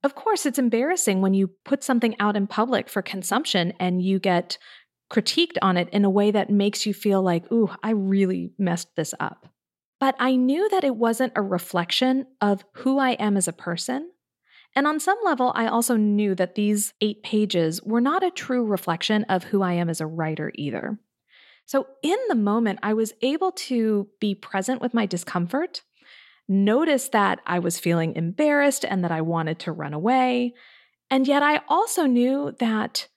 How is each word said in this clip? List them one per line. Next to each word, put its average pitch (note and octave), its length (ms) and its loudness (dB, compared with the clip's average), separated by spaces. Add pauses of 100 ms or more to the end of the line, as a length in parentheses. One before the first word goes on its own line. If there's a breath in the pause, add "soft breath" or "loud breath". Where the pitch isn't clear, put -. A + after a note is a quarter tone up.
Of C#4 120 -2
course, - 300 -2
it's C4+ 140 0
embarrassing A#3+ 640 2
when F#3+ 140 2
you G3 120 2 (160)
put C#4 200 -2
something A#3 360 0
out G#3 160 0
in G3+ 120 0
public A#3 420 -2
for G3+ 120 -4
consumption F#3 800 -2
and F3+ 220 0
you F#3+ 180 2
get F3+ 380 0 (540 loud breath)
critiqued E4 500 0
on F#3 160 2
it F3 120 0
in G3+ 140 2
a G3 60 4
way G3+ 220 4
that G#3 180 0
makes G3+ 360 2
you G#3 80 -2
feel G3 280 0
like, F3 300 0
"Ooh, A3+ 180 2 (140)
I A3 80 -2
really F#3+ 680 0
messed E3+ 380 -2
this D#3 240 -4
up." - 280 -8 (520)
But C4+ 200 0
I C4 160 2
knew C#4 340 2
that F#4+ 140 2
it C4 120 0
wasn't A#3 400 0
a G#3+ 60 0
reflection G3 840 0 (140)
of G3+ 320 0
who C4+ 240 0
I C4 140 2
am G#3 260 0
as F3+ 100 0
a E3+ 60 -6
person. B3+ 580 -6 (640 soft breath)
And C#4 100 2
on D4+ 140 0
some F#4+ 240 0
level, C4 320 2
I A3+ 120 0
also A#3 280 2
knew G#3 400 2
that F3+ 200 -2
these G#3 440 0
eight G#3 240 -2
pages F#3 600 0
were A3+ 180 0
not D#4+ 220 2
a F4 80 0
true B3 340 -2
reflection G3+ 600 0
of F#3 200 0
who G3 160 0
I F3+ 120 0
am F3 160 0
as D#3+ 120 -4
a D#3 60 -4
writer D#3 480 -4
either. - 440 -6 (680 soft breath)
So - 220 -2 (140)
in F4 160 0 (120)
the D4+ 60 2
moment, G#3+ 460 0
I G#3+ 120 -2
was A3 280 0
able D#4 300 0
to A3 560 0 (140)
be G3+ 140 0
present G#3 440 -4
with B3 140 -4
my A3+ 120 2
discomfort, F3+ 760 -4 (680 loud breath)
notice A#3+ 640 2
that G3 360 0
I F3 140 -2
was E3+ 180 -2
feeling E3 380 0
embarrassed C#4+ 720 0
and F#3+ 180 -2
that E3+ 80 -2
I D#3+ 80 -2
wanted D#3+ 400 -2
to D#3+ 140 -8
run D3 200 -8
away. B3 600 0 (560 soft breath)
And C4 180 2
yet C#4+ 160 4
I D4+ 240 2
also F4+ 380 2
knew C4 540 2
that A3 580 -2